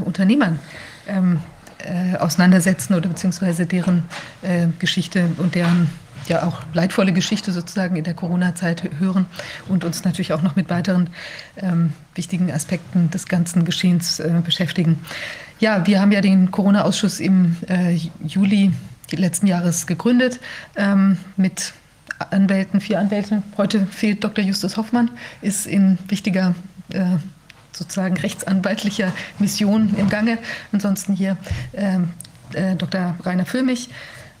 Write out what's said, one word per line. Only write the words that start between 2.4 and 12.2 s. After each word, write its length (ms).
oder 160
beziehungsweise 560
deren, 400
äh, 240
Geschichte 600
und 160
deren 340
ja 160
auch 180
leidvolle 400
Geschichte 360
sozusagen 460
in 80
der 80
Corona-Zeit 680
hö-, 160
hören 260
und 160
uns 200
natürlich 300
auch 80
noch 120
mit 140
weiteren, 400
ähm, 380
wichtigen 380